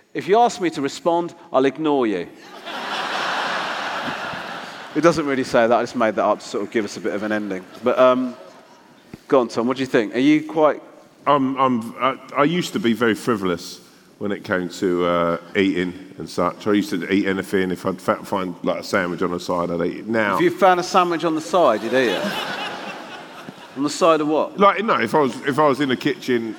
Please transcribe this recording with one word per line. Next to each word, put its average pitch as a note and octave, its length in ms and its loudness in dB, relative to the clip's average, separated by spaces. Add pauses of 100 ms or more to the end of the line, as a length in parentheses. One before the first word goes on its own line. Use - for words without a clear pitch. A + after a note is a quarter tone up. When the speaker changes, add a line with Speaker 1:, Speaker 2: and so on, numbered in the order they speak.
(140)
Speaker 1:
if C#3+ 140 -6
you G3 100 4
ask A#3+ 220 2
me F3 120 0
to D#3+ 100 -6
respond, E3+ 520 -2 (200)
I'll C3 120 4
ignore C#3+ 400 0
you. F2+ 280 -2
<laughs> - 40 -20 (2500)
It D3 60 0
doesn't D#3+ 260 4
really C3 180 0
say A#2 220 4
that. A#2 100 4
I A2+ 60 2
just A#2+ 120 -8
made A2 200 2
that G#2 100 0
up G2+ 140 2
to - 60 -18
sort G#2+ 180 -6
of G2+ 80 -10
give A2+ 120 0
us G2+ 140 -8
a - 20 -10
bit F2 140 -4
of G2 100 -4
an G#2+ 80 -2
ending. G2+ 320 -4 (200)
But, A#2 160 2
um, B2+ 360 4 (920)
go C#3 120 4
on, A#2+ 80 0
Tom. A#2 200 -2
What B2+ 100 -2
do C3+ 60 -2
you B2+ 40 -4
think? G#2+ 280 0
Are A#2+ 40 0
you D3+ 260 4
quite D#3 360 2 (460)
Speaker 2:
I'm, C3+ 300 2
I'm, B2 420 0
I, B2+ 180 0 (200)
I C#3+ 60 6
used E3 300 0
to C3 60 0
be A2+ 140 2
very A2 200 2
frivolous F#2+ 680 -2 (360)
when G#2 140 -4
it F#2+ 120 -6
came F2+ 240 -2
to, F2 380 0
uh, E2+ 320 2 (180)
eating F#2 380 2 (240)
and E2 100 -10
such. - 380 -2
I G#2+ 80 2
used G#2 160 2
to E2+ 240 -4
eat F#2+ 140 2
anything. F#2+ 440 0
If F2 140 -6
I'd F#2 160 -4
fa-, G2 240 -2
find, F#2 380 -4
like, E2+ 160 -2
a F2 40 -12
sandwich F2+ 380 -2
on F2+ 100 0
the F2 80 -4
side, F2 300 -2
I'd E2+ 160 -2
eat E2 140 -4
it. - 80 -12
Now G#2+ 280 0
Speaker 1:
If E3 60 0
you F3 80 4
found F3+ 300 4
a E3+ 40 -4
sandwich F3 400 0
on D#3+ 120 0
the D#3 60 -4
side, C3 420 2
you'd A2+ 100 -4
eat B2+ 160 4
it? E2+ 140 -2
<laughs> - 1500 -10
On C3+ 60 -2
the D3 60 0
side D#3+ 320 4
of D3+ 60 0
what? D3 320 0
Speaker 2:
Like, G3 240 6
no, F#3+ 160 2
if A2+ 140 0
I D#3 60 4
was, C3 160 2 (100)
if C#3 140 0
I D#3 80 6
was C3 120 2
in C#3+ 100 0
the B2 60 4
kitchen, A#2+ 640 -2